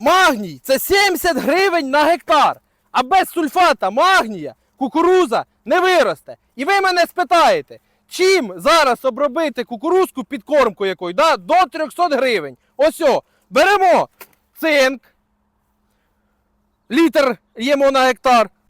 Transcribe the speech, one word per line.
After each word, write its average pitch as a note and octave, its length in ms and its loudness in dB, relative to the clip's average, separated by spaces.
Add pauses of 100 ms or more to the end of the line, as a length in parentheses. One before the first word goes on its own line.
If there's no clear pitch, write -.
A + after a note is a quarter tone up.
Магній — B3 640 0
це C4+ 160 0
сімдесят F4+ 580 0
гривень D#4+ 520 0
на D4 140 2
гектар, D4+ 560 0 (320)
а B3 120 -2
без F#4 260 0
сульфата D#4 600 0
магнія A3 680 -2 (220)
кукуруза D4+ 680 0 (200)
не D#4 140 -2
виросте. C#4 580 -2 (180)
І B3+ 100 -8
ви G4 160 0
мене F4+ 240 0
спитаєте, C4 760 0 (300)
чим F4 480 0
зараз C4 480 0
обробити C4 580 -4
кукурузку, C4+ 600 -2
підкормку B3 600 -2
якою, F3+ 280 -6
да? C#4+ 240 0
До D#4 340 0
трьохсот D#4 420 -4
гривень. G#3+ 440 -4 (200)
Ось D4+ 240 -2
о, A#3 220 0 (260)
беремо E4+ 600 2 (500)
цинк, C#4 420 0 (1900)
літр C#4 460 0 (200)
л'ємо C#4 340 0
на C4+ 100 0
гектар, B3 480 2 (200)